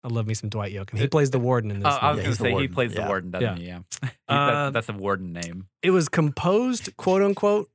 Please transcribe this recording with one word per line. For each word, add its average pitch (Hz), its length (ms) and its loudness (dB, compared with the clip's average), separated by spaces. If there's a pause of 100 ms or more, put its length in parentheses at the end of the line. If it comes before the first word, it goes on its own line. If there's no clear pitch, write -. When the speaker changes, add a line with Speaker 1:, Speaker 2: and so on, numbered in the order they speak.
Speaker 1:
I - 60 -10
love 117 200 0
me 113 60 -2
some 107 140 -4
Dwight 101 260 -4
Yoakam. 98 240 -8
He 107 80 2
Speaker 2:
It, 135 60 0
Speaker 1:
plays 147 200 4
the 131 80 2
warden 120 320 2
in 101 80 -4
this 101 140 0
Speaker 2:
uh, 139 80 0
I 139 100 4
was 147 60 0
Speaker 1:
movie. - 40 -4
Speaker 3:
Yeah, - 20 -4
Speaker 2:
gonna - 60 -2
Speaker 3:
he's 120 80 0
the 120 60 -2
Speaker 2:
say 120 60 4
he 120 40 2
Speaker 3:
warden. 135 200 0
Speaker 2:
plays 123 200 0
the - 80 -4
Speaker 3:
Yeah. 80 60 -2
Speaker 2:
warden, 92 240 -2
doesn't 92 260 -2
Speaker 1:
Yeah. - 0 -
Speaker 2:
he? 87 100 -10
Yeah. 90 120 -10 (220)
<laughs> 127 80 -4 (200)
He, 139 60 2
that, 143 180 4
Speaker 1:
Uh, 143 160 0
Speaker 2:
that's 120 200 -2
a 107 40 -4
warden 95 400 -2
name. 85 320 -10 (160)
Speaker 1:
It 170 80 2
was 180 180 6
composed, 196 920 0
quote 185 260 4
unquote, 202 520 2